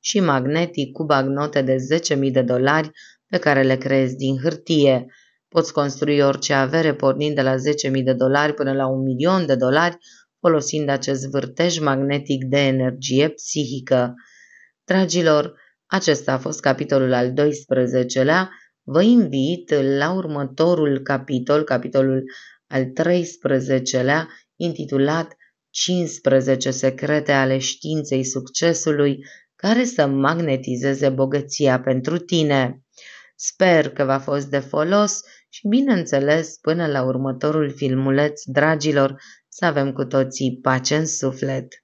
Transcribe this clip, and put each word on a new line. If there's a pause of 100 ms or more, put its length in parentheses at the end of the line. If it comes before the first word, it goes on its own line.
și
magnetic
cu
bagnote
de
zece
mii
de
dolari (360)
pe
care
le
creezi
din
hârtie. (420)
Poți
construi
orice
avere
pornind
de
la
zece
mii
de
dolari
până
la
un
milion
de
dolari (440)
folosind
acest
vârtej
magnetic
de
energie
psihică. (720)
Dragilor, (320)
acesta
a
fost
capitolul
al
doisprezecelea. (320)
Vă
invit (240)
la
următorul
capitol,
capitolul (420)
al
treisprezecelea, (300)
intitulat (340)
Cincisprezece
secrete
ale
științei
succesului (320)
care
să
magnetizeze
bogăția
pentru
tine. (520)
Sper
că
v-a
fost
de
folos (280)
și,
bineînțeles,
până
la
următorul
filmuleț,
dragilor, (260)
să
avem
cu
toții
pace
în
suflet.